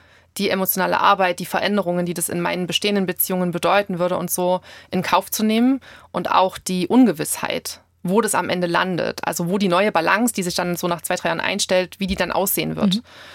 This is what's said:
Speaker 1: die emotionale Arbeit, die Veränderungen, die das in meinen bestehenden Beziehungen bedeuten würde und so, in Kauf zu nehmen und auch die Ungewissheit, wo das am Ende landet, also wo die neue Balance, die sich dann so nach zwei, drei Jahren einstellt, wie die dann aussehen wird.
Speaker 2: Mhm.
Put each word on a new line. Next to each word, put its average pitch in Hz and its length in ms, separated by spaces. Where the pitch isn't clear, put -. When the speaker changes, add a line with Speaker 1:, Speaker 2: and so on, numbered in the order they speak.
Speaker 1:
die 202 120
emotionale 185 480
Arbeit, 190 400
die 180 80
Veränderungen, 180 580
die 170 100
das 170 140
in 175 120
meinen 175 260
bestehenden 202 400
Beziehungen 180 460
bedeuten 175 480
würde 180 160
und 180 140
so, 180 300
in 185 120
Kauf - 280
zu - 140
nehmen 233 360
und 180 220
auch 185 260
die 185 300
Ungewissheit, 175 920
wo 190 180
das 220 140
am 175 160
Ende 180 160
landet, 175 580
also 170 240
wo 202 100
die 196 100
neue 196 240
Balance, 185 420
die 196 80
sich 175 140
dann 175 200
so 180 120
nach 170 140
zwei, - 140
drei - 120
Jahren 165 120
einstellt, 185 600
wie 196 80
die 190 80
dann 180 160
aussehen 160 440
wird. 196 200
Speaker 2:
Mhm. 240 60